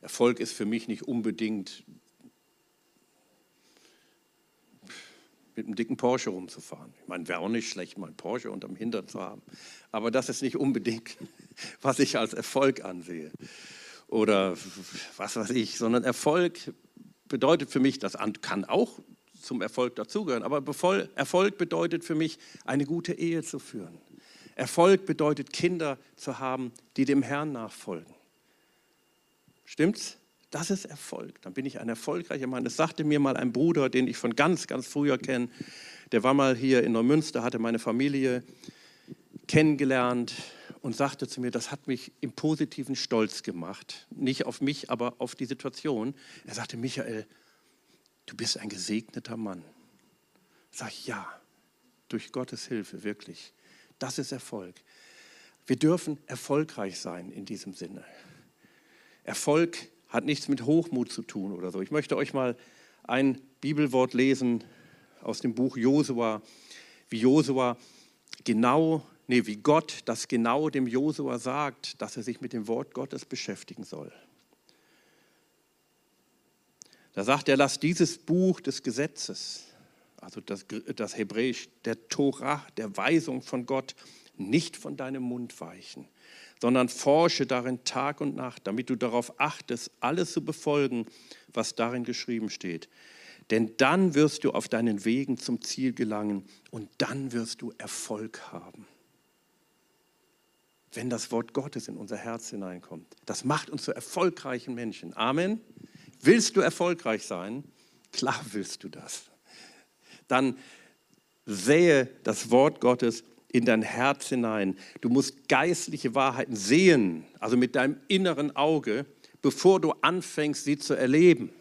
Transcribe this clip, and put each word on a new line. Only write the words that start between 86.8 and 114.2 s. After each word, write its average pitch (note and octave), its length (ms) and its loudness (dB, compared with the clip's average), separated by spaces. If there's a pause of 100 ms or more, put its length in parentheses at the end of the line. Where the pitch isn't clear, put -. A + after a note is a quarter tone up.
forsche D3+ 560 4
darin B2+ 380 -2
Tag C#3 380 -2
und C#3+ 140 -4
Nacht, B2 320 -8
damit G#2 220 -4
du C3 60 2
darauf A#2 440 -2
achtest, - 600 -4
alles D#3+ 340 -2
zu D#3 100 -2
befolgen, C3+ 640 0 (480)
was - 220 -2
darin A#2+ 280 -2
geschrieben A#2 460 -4
steht. E2+ 400 -8 (600)
Denn A2 280 2
dann E3 380 4
wirst D3+ 280 4
du C3+ 80 2
auf - 160 -2
deinen A2 380 0
Wegen B2+ 320 0
zum A#2+ 240 -4
Ziel C3 320 -2
gelangen G#2+ 500 -2 (280)
und A2 260 -12
dann C3+ 340 -4
wirst A#2 300 -6
du A#2 160 -8
Erfolg - 720 -10
haben.“ F2 340 -16 (2000)
Wenn A#2 180 -6
das A#2 220 -4
Wort A#2 220 -4
Gottes C#3 340 -6
in - 100 -12
unser G#2 180 -10
Herz A2+ 340 -10
hineinkommt, F2+ 560 -12 (200)
das - 180 -6
macht D3 260 0
uns - 140 -8
zu - 100 -4
erfolgreichen C3+ 800 -2
Menschen. A2+ 420 -8
Amen. E3 440 0 (640)
Willst G#3+ 340 8
du F#3+ 60 4
erfolgreich E3 640 0
sein? G2+ 400 -6 (480)
Klar - 280 -2 (120)
willst G2 300 -8
du - 60 -10
das. - 360 -14 (1040)
Dann B2+ 280 2 (880)
sähe C3+ 640 6 (140)
das A2 260 -2
Wort C3+ 300 8
Gottes B2 460 2 (260)
in A#2+ 140 4
dein A2+ 160 6
Herz B2 480 0